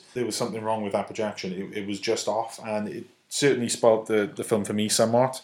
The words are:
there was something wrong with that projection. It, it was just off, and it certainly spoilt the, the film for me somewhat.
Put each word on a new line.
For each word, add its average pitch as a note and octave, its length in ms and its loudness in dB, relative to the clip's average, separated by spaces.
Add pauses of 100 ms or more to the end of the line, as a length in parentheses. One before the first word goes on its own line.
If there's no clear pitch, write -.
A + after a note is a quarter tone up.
(140)
there B2 120 -2
was G#2+ 120 -4
something A2 260 -4
wrong A2 200 -2
with G2+ 100 -2
that G2+ 140 0
projection. G2+ 440 -4
It, F#2+ 280 -8
it G2 80 -6
was G2 120 -4
just A2 300 -2
off, G#2+ 360 -4
and G#2+ 220 -4
it - 180 -10 (220)
certainly A#2+ 400 2
spoilt A2 380 4
the, G#2 280 2
the A#2 120 -8
film G#2 180 2
for G#2+ 80 -4
me G#2 160 0
somewhat. A#2+ 560 2